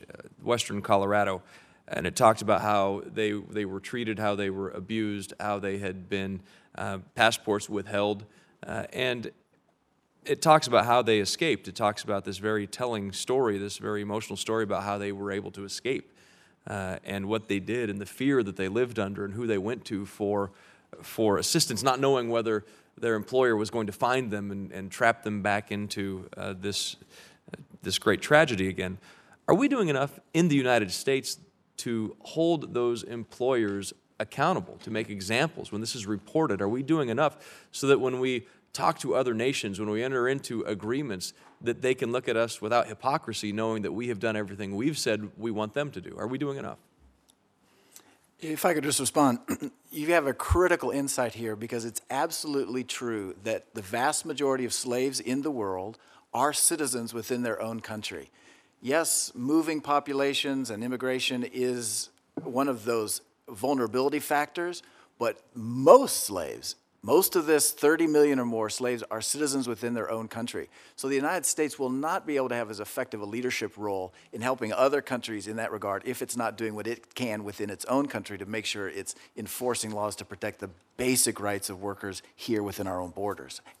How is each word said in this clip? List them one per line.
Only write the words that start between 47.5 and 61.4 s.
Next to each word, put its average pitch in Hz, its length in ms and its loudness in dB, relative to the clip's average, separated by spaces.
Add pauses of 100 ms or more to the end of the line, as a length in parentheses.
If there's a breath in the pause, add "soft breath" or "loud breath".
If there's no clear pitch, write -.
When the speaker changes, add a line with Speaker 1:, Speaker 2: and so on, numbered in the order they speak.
Speaker 2:
If 156 240 -4
I 180 100 6
could 147 100 0
just 143 140 2
respond, 135 400 6 (220)
<clears throat> - 320 -10
you 151 200 0
have 160 140 6
a 127 80 2
critical 170 560 4
insight 135 440 0
here, 113 220 -6
because 117 280 -6
it's 117 160 -6 (100)
absolutely 135 760 -2
true 110 500 -4 (100)
that 110 300 -4
the 110 80 -10
vast 117 420 0
majority 135 400 0
of 113 80 -4
slaves 127 480 -2
in 131 220 -2
the 156 80 0
world 101 480 -4 (340 soft breath)
are 135 200 2
citizens 127 600 0
within 120 300 -2
their 117 180 -2
own 113 200 -6
country. 104 500 -10 (500 soft breath)
Yes, 147 560 0
moving 151 440 2
populations 139 920 0
and 107 120 -6
immigration 127 680 -2